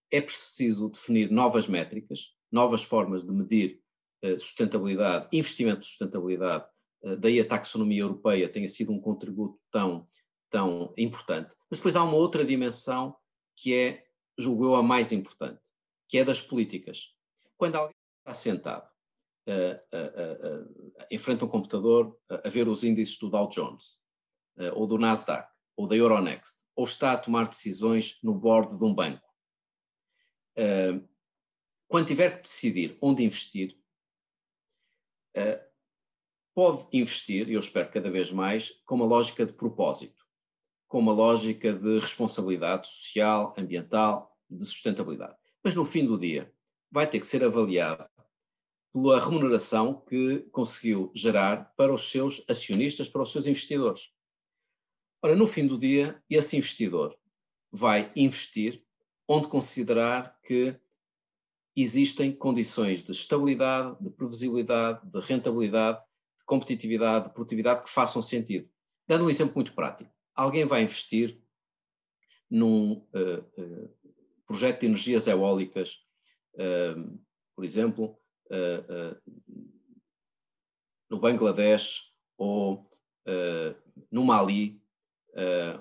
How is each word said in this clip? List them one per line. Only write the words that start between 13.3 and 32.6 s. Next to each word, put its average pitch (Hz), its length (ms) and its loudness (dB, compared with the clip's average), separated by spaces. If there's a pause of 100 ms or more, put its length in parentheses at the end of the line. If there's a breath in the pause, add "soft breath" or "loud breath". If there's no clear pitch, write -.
que 127 180 -2
é, 123 320 0 (320)
julgo 123 280 0
eu, 127 100 6
a 120 60 4
mais 120 280 4
importante, 92 520 -8 (460)
que 127 100 0
é 131 60 4
das 127 160 0
políticas. - 760 -6 (420)
Quando 170 200 0
alguém 151 180 -2 (260)
está 127 140 -16
sentado, - 560 -6 (560)
eh, 92 360 -2 (100)
eh, 82 220 -8
eh, 82 280 -8
eh, - 680 -12
em 110 80 -6
frente 120 240 -4
a 120 40 -2
um - 20 -6
computador, 113 680 2 (140)
eh, 90 140 -8
a 104 40 -6
ver 113 200 2
os 107 160 -2
índices 110 340 0
do 107 100 -8
Dow 101 200 0
Jones, - 520 -8 (580)
eh, 87 140 -4
ou 107 140 -2
do 110 100 2
Nasdaq, 107 540 0 (260)
ou 104 100 -4
da 107 100 2
Euronext, 107 680 2 (100)
ou 123 100 -2
está 131 280 0
a 120 60 0
tomar 117 300 0
decisões 110 760 -2
no 110 120 0
board 107 440 4
de 110 60 0
um 104 100 4
banco, 80 340 -4 (1300)
eh, 95 440 0 (840)
quando 165 200 2
tiver 156 300 2
que - 60 -20
decidir - 580 -4